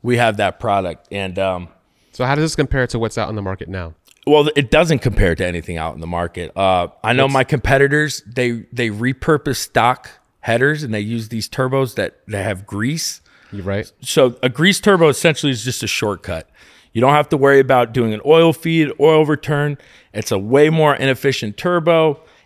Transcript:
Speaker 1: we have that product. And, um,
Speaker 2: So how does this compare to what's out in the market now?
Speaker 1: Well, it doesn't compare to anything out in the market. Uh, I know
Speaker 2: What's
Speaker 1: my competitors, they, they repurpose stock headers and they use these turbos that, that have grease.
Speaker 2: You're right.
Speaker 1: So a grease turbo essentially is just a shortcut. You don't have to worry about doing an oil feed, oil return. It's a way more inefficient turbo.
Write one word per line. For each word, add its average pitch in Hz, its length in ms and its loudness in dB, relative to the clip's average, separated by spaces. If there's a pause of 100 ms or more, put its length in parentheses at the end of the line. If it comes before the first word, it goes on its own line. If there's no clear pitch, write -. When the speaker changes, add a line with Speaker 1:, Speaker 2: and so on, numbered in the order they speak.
Speaker 1:
we 120 140 0
have 113 200 2
that 98 240 -2
product. 95 500 -2
And, 95 300 -8
um, 90 280 -2 (440)
Speaker 2:
So 127 120 -6
how 139 120 0
does 156 80 0
this 156 120 -4
compare 135 300 0
to 117 140 -6
what's 113 180 -4
out 110 120 -4
in 110 40 -8
the 104 80 -6
market 95 260 -8
now? 90 260 -10 (340)
Speaker 1:
Well, 147 260 6
it 139 160 0
doesn't 160 300 4
compare 95 340 2
to 92 100 -4
anything 87 320 -6
out 80 200 -6
in 73 40 -14
the 82 60 -10
market. 85 500 -8
Uh, 92 300 2 (160)
I 110 120 0
know 135 100 2
Speaker 2:
What's 139 100 0
Speaker 1:
my 131 100 2
competitors, 139 800 0
they, 120 460 -4
they 120 180 -4
repurpose 131 680 -2
stock - 520 0 (320)
headers 143 440 -2
and 110 100 -6
they 104 60 -4
use 110 300 -6
these 110 180 -8
turbos 131 480 -4
that, - 220 -6 (100)
that 98 160 -6
have 101 200 -6
grease. 123 560 -6 (300)
Speaker 2:
You're 98 140 -12
right. 98 260 -6 (120)
Speaker 1:
So 127 380 2
a 131 80 -2
grease 165 300 2
turbo 175 300 4
essentially 147 420 0
is 113 140 -6
just 123 180 -6
a 107 60 -6
shortcut. 92 600 -6 (440)
You 113 80 -2
don't 131 120 4
have 151 180 2
to 160 60 2
worry 139 220 6
about 127 340 4
doing 113 220 0
an 107 100 -8
oil 165 280 6
feed, 160 480 0
oil 156 260 6
return. 147 520 -2 (340)
It's 107 180 -8
a 104 80 0
way 135 320 4
more 156 240 2
inefficient 131 640 -2
turbo. 165 640 0 (260)